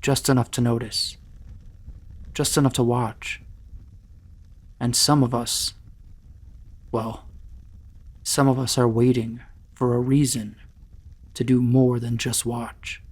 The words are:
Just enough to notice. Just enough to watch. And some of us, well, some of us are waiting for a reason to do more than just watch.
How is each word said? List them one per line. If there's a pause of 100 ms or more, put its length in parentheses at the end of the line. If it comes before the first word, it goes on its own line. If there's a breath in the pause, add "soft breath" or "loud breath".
Just
enough
to
notice. (1160)
Just
enough
to
watch. (1400)
And
some
of
us, (1160)
well, (960)
some
of
us
are
waiting (340)
for
a
reason (800)
to
do
more
than
just
watch.